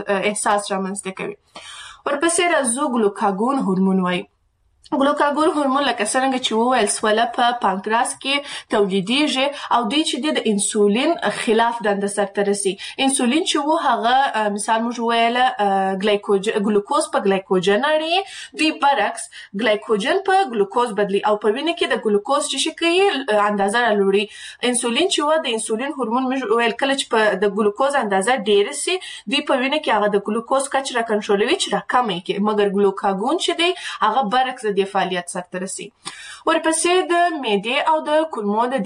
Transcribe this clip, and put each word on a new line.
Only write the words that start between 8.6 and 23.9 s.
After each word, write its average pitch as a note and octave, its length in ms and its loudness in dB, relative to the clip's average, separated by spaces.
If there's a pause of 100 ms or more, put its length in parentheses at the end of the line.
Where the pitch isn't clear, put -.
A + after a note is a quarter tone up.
تولیدېږي A#3 760 2 (280)
او A#3+ 60 2 (100)
دوی D4+ 140 2
چې D#4+ 180 -4
دی D4+ 80 0
د C4+ 100 -2 (120)
انسولین G#3 600 2 (300)
خلاف A#3 320 2 (100)
دنده G3+ 220 0
سرته G3+ 360 -2
رسي. G3+ 300 0 (320)
انسولین C4+ 400 0
چې - 120 -2
و D4+ 200 0
هغه، B3 400 2 (240)
آه، G#3 80 0
مثال G#3 340 -2
موږ A#3 160 -4
وویله، A#3 460 2 (220)
آه، G3 280 2
ګلایکوج-، G3+ 720 0
ګلوکوز A3 460 2
په C#4 140 2
ګلایکوجن G3 640 2
اړوي، D#4+ 280 0 (400)
دوی D#4 120 2 (120)
برعکس A#3 400 2 (380)
ګلایکوجن A3 680 0
په F#4+ 80 4 (180)
ګلوکوز A3+ 460 0
بدلوي G3+ 300 0
او G#3+ 80 2
په G#3+ 120 -2
وینه C#4+ 300 0
کې F#4 80 0
د B3+ 80 0 (120)
ګلوکوز A3 440 2
چې C4+ 60 -6
شي D#4 140 -2
کوي، E4+ 300 2
آه، C4+ 400 2 (100)
اندازه G3+ 360 0
رالوړي. G3+ 380 2 (380)